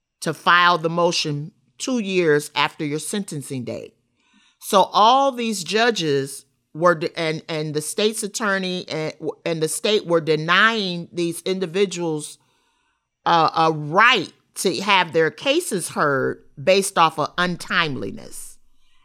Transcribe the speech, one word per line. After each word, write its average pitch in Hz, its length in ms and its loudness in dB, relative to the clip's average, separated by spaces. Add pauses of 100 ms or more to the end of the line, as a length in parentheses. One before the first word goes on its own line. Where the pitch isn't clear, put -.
(200)
to 160 160 -4
file 175 420 6
the 165 120 -2
motion 165 600 -2 (280)
two 262 180 -4
years 180 560 0
after 151 320 -2
your 147 140 -4
sentencing 151 640 -8
date. - 320 -12 (640)
So 190 240 4 (100)
all 262 380 6
these 226 320 -4
judges 170 800 -2 (300)
were 170 180 4
de-, 160 240 -6
and, 160 320 -4
and 156 240 -4
the 151 80 -2
state's 214 400 -2
attorney 190 680 -4
and, 156 240 -6 (320)
and 160 180 -4
the 156 40 0
state 208 380 0
were 165 160 2
denying 175 880 2
these 170 300 -4
individuals, 175 960 -4 (880)
uh, 165 300 4
a 160 160 4
right 170 600 2 (240)
to 160 260 -2
have 185 320 2
their 160 180 2
cases 277 580 -2
heard 139 540 -2 (180)
based 190 360 2
off 160 200 4
of 147 200 -2
untimeliness. 165 1200 -4 (480)